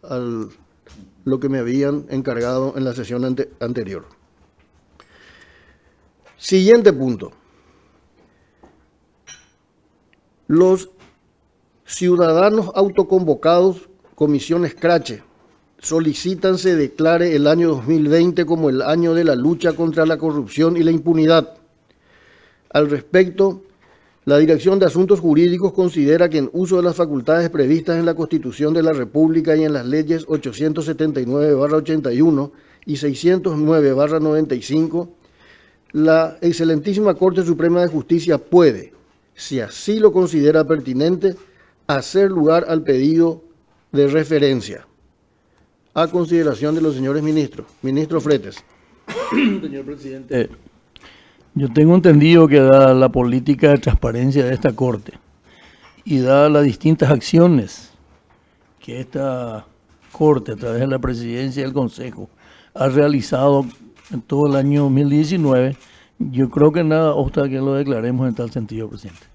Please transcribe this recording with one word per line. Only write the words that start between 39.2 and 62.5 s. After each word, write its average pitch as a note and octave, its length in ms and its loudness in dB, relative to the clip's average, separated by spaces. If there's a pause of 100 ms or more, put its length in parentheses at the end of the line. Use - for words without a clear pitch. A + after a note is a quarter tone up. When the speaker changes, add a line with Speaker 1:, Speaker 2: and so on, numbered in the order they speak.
Speaker 1:
si - 260 -8
así G3+ 380 -6
lo G#3+ 140 4
considera D#3 520 2
pertinente, D#3 680 -2 (520)
hacer F#3 440 0
lugar E3 380 2
al D#3+ 140 -2
pedido D#3+ 600 0 (480)
de C#3+ 160 2
referencia. C#3 800 -2 (1040)
A E3 140 0
consideración D#3+ 720 -2
de E3 60 -2
los D#3 120 0
señores C3+ 260 -4
ministros. D3+ 460 -4 (160)
Ministro D3+ 380 -2
Fretes. A#2+ 380 -4 (460)
Speaker 2:
<clears throat> - 260 -10 (300)
Señor C#3 240 -12
presidente, C3 580 -8
eh, - 80 -6 (1040)
yo C#3 160 -2
tengo D#3 240 6
entendido E3 500 6
que C#3+ 140 6
dada C3+ 340 8
la C3 140 4
política B2+ 600 0
de C#3+ 80 4
transparencia B2+ 680 0
de B2+ 100 -2
esta B2+ 180 -2
Corte A2 420 -4 (880)
y C#3+ 160 0
dadas C#3 320 4
las D3 100 4
distintas C#3+ 480 2
acciones D3+ 800 2 (880)
que A#2+ 220 -14
esta B2+ 640 -8 (460)
Corte, D3 400 0
a G#2+ 40 -10
través A#2 220 -6
de C3 80 -2
la C3+ 140 -4
Presidencia B2+ 600 -6
y - 20 -4
el C3 80 -8
Consejo, B2+ 580 -8 (440)